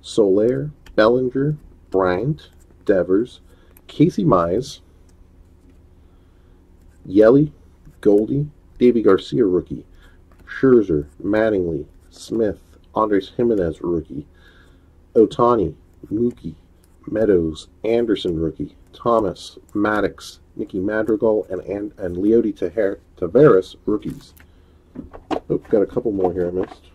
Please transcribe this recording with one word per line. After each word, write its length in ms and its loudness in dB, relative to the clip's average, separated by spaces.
Soler, 680 0
Bellinger, 600 0
Bryant, 600 -2
Devers, 560 0
Casey 380 0
Mize, 560 0
Yelly, 460 6
Goldie, 500 2
Davey 240 4
Garcia 440 2
rookie, 400 -4
Scherzer, 600 2
Mattingly, 640 -2
Smith, 500 -6
Andres 420 -2
Jimenez 440 0
rookie, 460 -6
Ohtani, 600 2
Mookie, 440 -6
Meadows, 600 0
Anderson 540 -2
rookie, 380 -6
Thomas, 680 -2
Maddox, 680 -4
Nicky 240 -8
Madrigal, 680 -2
and, 120 -8
and, 360 -10
and 180 -8
Leody 360 2
Taher-, 460 -4
Taveras 600 2
rookies. 480 -6
Oh, 100 -2
got 120 2
a 40 0
couple 260 -6
more 200 -2
here 160 -4
I 20 -4
missed. 440 -8